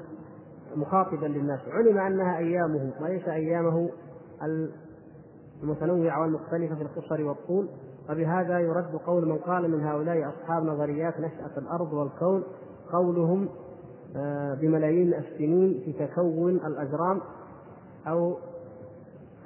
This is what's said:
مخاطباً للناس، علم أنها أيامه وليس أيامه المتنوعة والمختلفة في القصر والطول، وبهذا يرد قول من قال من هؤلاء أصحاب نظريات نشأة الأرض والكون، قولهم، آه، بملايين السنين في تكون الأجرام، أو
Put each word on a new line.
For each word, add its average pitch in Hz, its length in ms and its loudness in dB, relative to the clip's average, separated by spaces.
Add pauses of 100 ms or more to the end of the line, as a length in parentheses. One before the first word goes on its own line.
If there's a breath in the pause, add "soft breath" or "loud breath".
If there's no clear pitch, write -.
(760)
مخاطباً 160 500 2
للناس، 143 420 -2
علم 202 300 6
أنها 190 400 2
أيامه 165 540 0 (100)
وليس 180 260 -2
أيامه 165 640 2 (1700)
المتنوعة 156 580 2
والمختلفة 160 540 0
في 147 60 -6
القصر 151 420 -4
والطول، 175 460 -2 (400)
وبهذا 170 500 2
يرد 165 360 0 (100)
قول 175 220 4
من 156 100 2
قال 175 340 2
من 151 120 2
هؤلاء 151 460 0
أصحاب 165 340 -2
نظريات 151 560 0
نشأة - 380 -8
الأرض 151 360 -4
والكون، 165 500 2 (480)
قولهم، 175 580 4 (680)
آه، 143 380 -2
بملايين 160 600 4
السنين 165 720 4
في 147 220 -2
تكون 175 480 2
الأجرام، 156 680 0 (840)
أو 175 300 2 (1080)